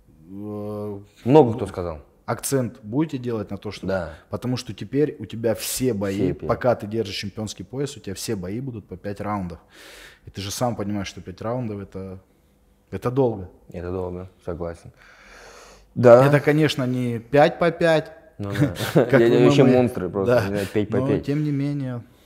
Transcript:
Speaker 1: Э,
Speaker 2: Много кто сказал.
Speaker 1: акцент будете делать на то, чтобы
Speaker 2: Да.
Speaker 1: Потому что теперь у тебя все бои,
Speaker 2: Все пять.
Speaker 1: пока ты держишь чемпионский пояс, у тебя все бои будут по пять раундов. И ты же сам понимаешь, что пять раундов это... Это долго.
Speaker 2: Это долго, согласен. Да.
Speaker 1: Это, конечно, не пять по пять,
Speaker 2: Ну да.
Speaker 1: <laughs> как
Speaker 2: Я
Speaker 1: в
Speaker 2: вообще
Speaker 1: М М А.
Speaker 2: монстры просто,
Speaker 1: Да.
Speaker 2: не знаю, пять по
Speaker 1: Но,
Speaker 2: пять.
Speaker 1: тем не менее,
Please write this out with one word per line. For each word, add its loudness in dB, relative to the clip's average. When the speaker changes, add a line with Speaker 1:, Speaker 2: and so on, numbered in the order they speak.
Speaker 1:
Э, -10
Speaker 2:
Много 8
кто -6
сказал. -8
Speaker 1:
акцент -4
будете -4
делать -6
на -10
то, -12
чтобы -8
Speaker 2:
Да. -4
Speaker 1:
Потому -4
что -10
теперь -2
у -10
тебя -2
все -2
бои, -4
Speaker 2:
Все 0
пять. -10
Speaker 1:
пока 0
ты -12
держишь -6
чемпионский -10
пояс, -8
у -18
тебя -10
все -6
бои -8
будут -12
по -14
пять -10
раундов. -6
И -18
ты -12
же -8
сам -4
понимаешь, -6
что -16
пять -16
раундов -6
это... -14
Это -4
долго. -2
Speaker 2:
Это -8
долго, -8
согласен. -10
Да. 10
Speaker 1:
Это, 4
конечно, 2
не -4
пять 2
по 2
пять, 0
Speaker 2:
Ну -8
да. 0
Speaker 1:
<laughs> 4
как 4
Speaker 2:
Я 6
Speaker 1:
в 8
Speaker 2:
вообще 8
Speaker 1:
М 8
М 6
А. 6
Speaker 2:
монстры 0
просто, 2
Speaker 1:
Да. 4
Speaker 2:
не -4
знаю, -2
пять 0
по -2
Speaker 1:
Но, 0
Speaker 2:
пять. 0
Speaker 1:
тем -2
не -2
менее, -4